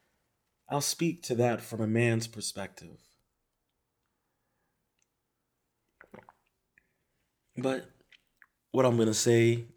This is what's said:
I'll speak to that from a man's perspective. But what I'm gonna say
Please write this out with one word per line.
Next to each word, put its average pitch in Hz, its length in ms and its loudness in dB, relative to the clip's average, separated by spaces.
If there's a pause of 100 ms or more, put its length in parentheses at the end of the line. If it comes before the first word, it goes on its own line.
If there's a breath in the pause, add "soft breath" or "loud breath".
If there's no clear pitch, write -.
(680)
I'll 143 120 -2
speak 170 420 -4
to 127 120 -4
that 117 260 0
from 113 200 -10
a 107 60 -2
man's 113 400 0
perspective. 98 680 -14 (4000)
But 131 320 -6 (840)
what 131 140 4
I'm 120 120 4
gonna 110 160 4
say 117 520 4 (120)